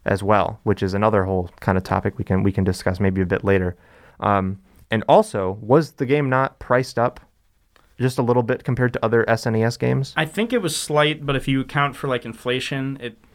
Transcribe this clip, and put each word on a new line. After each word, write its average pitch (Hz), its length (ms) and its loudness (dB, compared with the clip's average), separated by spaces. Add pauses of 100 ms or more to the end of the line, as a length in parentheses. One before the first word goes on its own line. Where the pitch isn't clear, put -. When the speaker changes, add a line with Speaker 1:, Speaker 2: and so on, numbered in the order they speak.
Speaker 1:
as 98 160 0
well, 101 420 2
which 101 200 0
is 95 100 0
another 104 300 2
whole 92 260 -2 (100)
kind 95 180 0
of 92 60 -2
topic 98 340 -2
we - 60 -6
can, 95 200 0
we 101 80 2
can 95 120 0
discuss 92 360 -2
maybe 95 220 2
a 90 40 0
bit 95 180 -2
later. 92 320 2 (440)
Um, 98 400 -2 (320)
and 113 160 0
also, 107 540 2
was 131 320 2
the 135 120 -4
game 139 240 2
not 131 300 0
priced - 400 0
up 123 200 0 (800)
just 127 180 -2
a 131 40 2
little 120 220 2
bit 120 200 -4
compared 123 300 0
to - 100 -4
other 113 260 2
S 113 180 0
N 113 80 0
E 110 80 2
S 117 120 0
games? 127 400 -2
Speaker 2:
I 160 100 0
think 226 280 -4
it 233 80 2
was 170 140 -4
slight, 151 500 0
but 139 100 0
if 127 120 -4
you 135 140 2
account 143 340 -2
for, - 120 -8
like, 123 180 -2
inflation, 127 760 -6
it, 120 160 -12 (180)